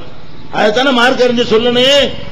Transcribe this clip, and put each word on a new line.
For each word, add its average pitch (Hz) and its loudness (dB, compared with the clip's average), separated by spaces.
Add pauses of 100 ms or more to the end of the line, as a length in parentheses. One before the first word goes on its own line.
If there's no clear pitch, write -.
(540)
அதைத்தானே 247 0
மார்க்க 247 2
அறிஞர் 240 2
சொல்லணும். 247 2 (220)